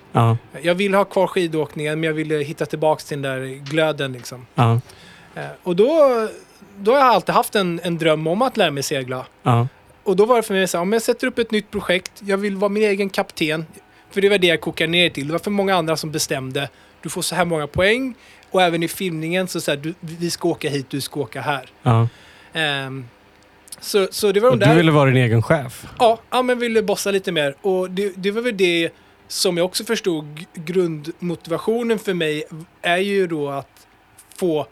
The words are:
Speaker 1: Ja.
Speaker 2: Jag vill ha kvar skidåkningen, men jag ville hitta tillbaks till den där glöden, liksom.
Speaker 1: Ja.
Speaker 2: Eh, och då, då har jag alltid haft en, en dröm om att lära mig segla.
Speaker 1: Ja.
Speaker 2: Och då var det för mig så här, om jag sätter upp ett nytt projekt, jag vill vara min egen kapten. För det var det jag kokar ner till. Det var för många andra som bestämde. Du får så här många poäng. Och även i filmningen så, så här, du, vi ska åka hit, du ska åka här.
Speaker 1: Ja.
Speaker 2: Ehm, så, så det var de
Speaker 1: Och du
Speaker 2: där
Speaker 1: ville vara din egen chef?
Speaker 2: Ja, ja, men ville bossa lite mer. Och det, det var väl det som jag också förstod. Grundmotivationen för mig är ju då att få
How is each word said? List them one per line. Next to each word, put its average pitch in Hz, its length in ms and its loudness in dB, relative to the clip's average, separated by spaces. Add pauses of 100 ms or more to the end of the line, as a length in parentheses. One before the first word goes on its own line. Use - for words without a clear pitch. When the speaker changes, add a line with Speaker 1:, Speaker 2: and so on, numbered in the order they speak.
(120)
Speaker 1:
Ja. 113 240 4 (260)
Speaker 2:
Jag 170 120 2
vill 190 200 0
ha 196 100 4
kvar 190 220 2
skidåkningen, 156 720 -2
men 160 60 0
jag 156 80 -2
ville 156 220 -2
hitta 151 300 -4
tillbaks 156 380 0
till 143 180 -8
den 135 180 -4
där 131 60 -8 (180)
glöden, 147 480 -2
liksom. 123 420 -14
Speaker 1:
Ja. 117 260 4 (540)
Speaker 2:
Eh, 151 100 -10 (180)
och 180 140 -2
då, 247 520 4 (500)
då 202 140 2
har 277 60 6
jag 269 100 6
alltid 180 260 2
haft 233 200 0
en, 175 280 0
en 170 160 -4
dröm 156 280 2
om 185 160 0
att 262 140 -2
lära 185 140 2
mig 139 120 -4
segla. 127 440 -6 (160)
Speaker 1:
Ja. 120 260 2 (360)
Speaker 2:
Och 190 120 0
då 202 100 6
var 247 100 4
det 220 60 2
för 208 120 -4
mig 190 140 2
så - 80 -4
här, 170 60 0
om 190 100 0
jag 226 100 0
sätter 240 240 -2
upp - 120 -4
ett 233 120 -4
nytt 214 200 -2
projekt, 185 420 -2 (120)
jag 196 140 0
vill 202 180 -4
vara 202 120 0
min 208 140 0
egen 202 280 0
kapten. 160 560 -4 (440)
För 202 100 -4
det 196 80 4
var 202 100 4
det 180 80 4
jag 160 140 4
kokar 160 260 -2
ner 170 240 4
till. 139 160 -6
Det 151 60 -4
var 170 60 -2
för 208 120 -4
många 196 240 2
andra 160 220 0
som 156 160 -8
bestämde. 139 560 -4 (340)
Du 170 60 -10
får 175 140 -6
så - 120 -4
här 175 100 2
många 160 220 -2
poäng. 226 480 0 (360)
Och 185 120 4
även 170 200 2
i 165 60 -2
filmningen 175 600 -4
så, 175 120 -6
så 165 100 -2
här, 147 80 -2
du, 156 220 -8
vi 170 300 -6
ska - 180 -2
åka 156 220 -2
hit, 139 200 -4
du 143 100 -4
ska 143 200 -8
åka 135 200 -8
här. 131 300 -6 (120)
Speaker 1:
Ja. 117 260 4 (440)
Speaker 2:
Ehm, 139 520 -4 (760)
så, 196 300 0
så 202 220 0
det 196 80 2
var 233 100 4
de - 40 6
Speaker 1:
Och 233 40 2
du 104 80 4
Speaker 2:
där 151 80 8
Speaker 1:
ville 165 180 6
vara 143 180 6
din 127 60 4
egen 117 260 4
chef? 143 440 -2 (120)
Speaker 2:
Ja, 226 200 6 (120)
ja, 254 120 2
men 247 160 0
ville 226 240 0
bossa 202 280 -2
lite 190 220 -2
mer. 147 300 0
Och 185 280 0
det, 190 260 -4
det 190 140 -2
var 220 120 -4
väl 247 140 -2
det 170 340 2 (380)
som 180 280 -2
jag 170 100 2
också 185 180 -6
förstod. 165 600 -4 (100)
Grundmotivationen 170 1400 -4
för 202 160 -4
mig 156 300 -2 (380)
är 175 160 2
ju 196 280 0
då 151 220 -4
att - 380 -10 (500)
få 156 360 -2